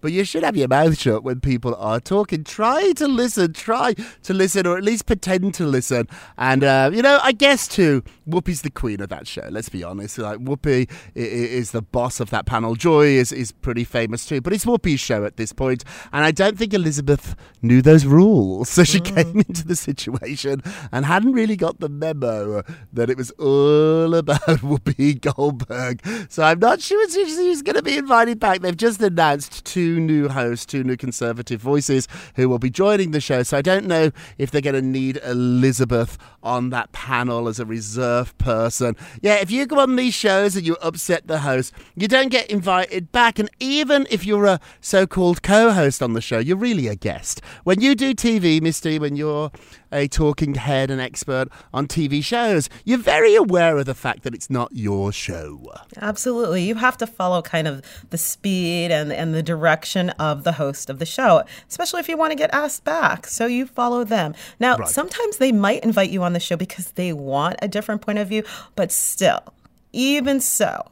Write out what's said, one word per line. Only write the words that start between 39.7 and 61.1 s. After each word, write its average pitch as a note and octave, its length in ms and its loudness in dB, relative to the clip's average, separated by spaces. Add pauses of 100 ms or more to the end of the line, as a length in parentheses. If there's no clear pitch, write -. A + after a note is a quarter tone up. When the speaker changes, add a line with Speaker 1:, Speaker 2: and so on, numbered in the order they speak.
Speaker 1:
on C4 160 4
these B3+ 180 0
shows G3 420 2
and F3 100 -4
you E3 160 0
upset E3 440 -2
the D#3+ 140 -2
host, C3 320 -2 (240)
you G3+ 120 -2
don't C4 200 4
get A#3 220 0
invited F#3 640 -2
back. A#3 260 2
And G#3 100 -2 (100)
even C#4 520 0
if F#3+ 160 -2
you're G3+ 200 2
a F#3+ 140 2 (200)
so-called F#3 600 0
co-host G3 600 4
on A#2+ 100 -2
the A2+ 80 0
show, A#2 180 -4
you're D3 180 0
really G3 320 0
a G#2 60 -4
guest. - 460 -8 (240)
When F#3+ 160 4
you C4+ 140 6
do C4+ 200 0
T A3+ 240 0
V, D#3+ 220 4
Misty, D#3+ 380 -2
when D3 180 -4
you're D3+ 340 -4 (420)
a C#3+ 160 -2
talking D3 480 0
head C3+ 340 -2
and C3+ 100 -4
expert B2+ 480 -6 (240)
on C#3 140 -4
T D#3 220 -2
V C#3+ 120 -2
shows, G#3+ 480 0 (160)
you're B3 140 2
very G4+ 360 4
aware F3 440 4
of C#3 80 -2
the C3 80 -4
fact - 300 -6
that B2+ 100 -6
it's - 160 -12
not B2 220 -2
your G2+ 400 -2
show. D2+ 600 -12 (280)
Speaker 2:
Absolutely. G#3 640 -2
You G#3 140 -2
have B3 220 0
to A3+ 80 -4
follow F3+ 360 -2
kind D#3+ 260 -2
of C#3 140 -8 (280)
the E3+ 80 -6
speed F3 720 -2
and, D3+ 220 -2
and D#3+ 220 -4
the D#3+ 80 -2
direction E3 680 -2
of D3+ 340 -4
the E3+ 80 0
host C#3 380 -6
of C3+ 80 -10
the E3 80 -6
show, F#3 360 4 (260)